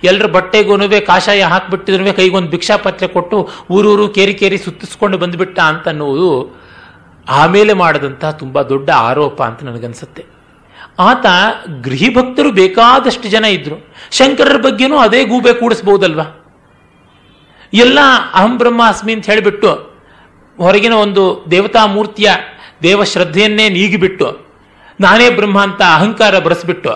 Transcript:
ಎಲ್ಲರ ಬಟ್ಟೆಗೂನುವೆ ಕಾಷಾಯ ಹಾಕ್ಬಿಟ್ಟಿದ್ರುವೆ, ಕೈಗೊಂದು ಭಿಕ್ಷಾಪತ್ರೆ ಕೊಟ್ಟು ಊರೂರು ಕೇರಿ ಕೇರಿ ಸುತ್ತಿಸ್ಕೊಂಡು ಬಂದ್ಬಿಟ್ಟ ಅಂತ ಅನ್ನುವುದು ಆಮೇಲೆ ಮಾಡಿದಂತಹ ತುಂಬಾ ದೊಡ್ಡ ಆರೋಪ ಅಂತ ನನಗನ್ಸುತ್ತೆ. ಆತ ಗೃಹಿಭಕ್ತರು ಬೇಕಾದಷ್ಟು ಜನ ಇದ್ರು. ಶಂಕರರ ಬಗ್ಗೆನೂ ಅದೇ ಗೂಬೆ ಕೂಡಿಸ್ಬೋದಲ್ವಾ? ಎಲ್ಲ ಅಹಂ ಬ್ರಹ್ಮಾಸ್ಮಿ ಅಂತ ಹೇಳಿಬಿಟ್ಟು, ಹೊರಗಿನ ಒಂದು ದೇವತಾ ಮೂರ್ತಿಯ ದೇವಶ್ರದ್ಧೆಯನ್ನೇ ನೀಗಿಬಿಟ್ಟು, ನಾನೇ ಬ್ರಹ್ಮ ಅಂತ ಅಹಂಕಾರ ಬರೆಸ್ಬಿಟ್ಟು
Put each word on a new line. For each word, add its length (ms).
ಎಲ್ಲರ 220
ಬಟ್ಟೆಗೂನುವೆ 760
ಕಾಷಾಯ 440
ಹಾಕ್ಬಿಟ್ಟಿದ್ರುವೆ, 680
ಕೈಗೊಂದು 380
ಭಿಕ್ಷಾಪತ್ರೆ 580
ಕೊಟ್ಟು 420
ಊರೂರು 360
ಕೇರಿ 260
ಕೇರಿ 240
ಸುತ್ತಿಸ್ಕೊಂಡು 600
ಬಂದ್ಬಿಟ್ಟ 420
ಅಂತ 280
ಅನ್ನುವುದು 760
ಆಮೇಲೆ 440
ಮಾಡಿದಂತಹ 580
ತುಂಬಾ 300
ದೊಡ್ಡ 280
ಆರೋಪ 540
ಅಂತ 200
ನನಗನ್ಸುತ್ತೆ. 640
ಆತ 260
ಗೃಹಿಭಕ್ತರು 720
ಬೇಕಾದಷ್ಟು 760
ಜನ 160
ಇದ್ರು. 480
ಶಂಕರರ 460
ಬಗ್ಗೆನೂ 400
ಅದೇ 280
ಗೂಬೆ 280
ಕೂಡಿಸ್ಬೋದಲ್ವಾ? 840
ಎಲ್ಲ 260
ಅಹಂ 240
ಬ್ರಹ್ಮಾಸ್ಮಿ 560
ಅಂತ 120
ಹೇಳಿಬಿಟ್ಟು, 640
ಹೊರಗಿನ 360
ಒಂದು 580
ದೇವತಾ 340
ಮೂರ್ತಿಯ 460
ದೇವಶ್ರದ್ಧೆಯನ್ನೇ 880
ನೀಗಿಬಿಟ್ಟು, 800
ನಾನೇ 300
ಬ್ರಹ್ಮ 320
ಅಂತ 200
ಅಹಂಕಾರ 580
ಬರೆಸ್ಬಿಟ್ಟು 560